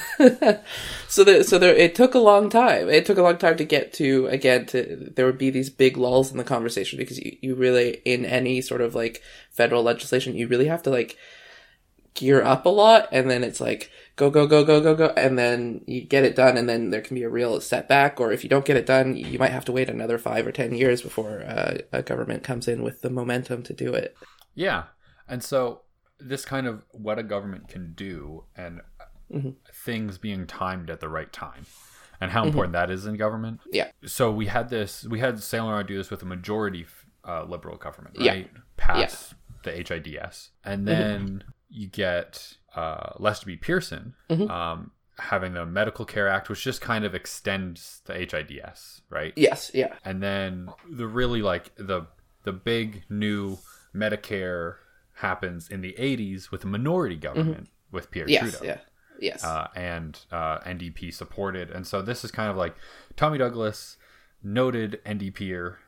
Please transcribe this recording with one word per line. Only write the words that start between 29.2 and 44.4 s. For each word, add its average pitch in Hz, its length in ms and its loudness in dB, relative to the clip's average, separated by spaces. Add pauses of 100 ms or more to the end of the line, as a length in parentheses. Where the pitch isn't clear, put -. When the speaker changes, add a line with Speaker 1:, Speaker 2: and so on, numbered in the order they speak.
Speaker 1:
Mm-hmm. 135 180 -6 (340)
Speaker 2:
things 110 320 -8
being 98 280 -8
timed 92 440 -8
at 80 100 -12
the 80 80 -10
right 78 240 -8
time 69 340 -16 (540)
and 92 120 -6
how 113 100 0
Speaker 1:
Mm-hmm. - 80 0
Speaker 2:
important 95 240 0
that 87 180 0
is 95 140 -8
in 107 100 -8
government. 110 460 -6 (100)
Speaker 1:
Yeah. - 180 -2 (160)
Speaker 2:
So - 240 0
we 107 180 -2
had 117 200 -2
this, 107 380 -6
we 113 160 -6
had 120 200 -2
Saint 113 220 -6
Laurent 104 240 -4
do 98 80 -8
this 98 140 -8
with 101 120 -10
a 92 40 -12
majority, 92 600 -6 (400)
uh, 82 200 -8
liberal 82 320 -14
government, - 420 -18
Speaker 1:
Yeah. 113 140 2
Speaker 2:
right? 95 200 -10
Speaker 1:
Yeah. - 60 -20 (160)
Speaker 2:
Pass - 580 2 (300)
the 80 100 -8
H 87 160 -10
I 82 100 -8
D 76 200 -14
S. - 300 -16 (160)
And 98 200 -6
Speaker 1:
Mm-hmm. 110 160 0
Speaker 2:
then 98 420 -6 (260)
you 107 180 -14
get, 90 720 -6 (180)
uh, 80 440 -8
Lester 101 260 -2
B. 92 100 -12
Pearson, 160 600 -6 (140)
Speaker 1:
Mm-hmm. 190 220 -2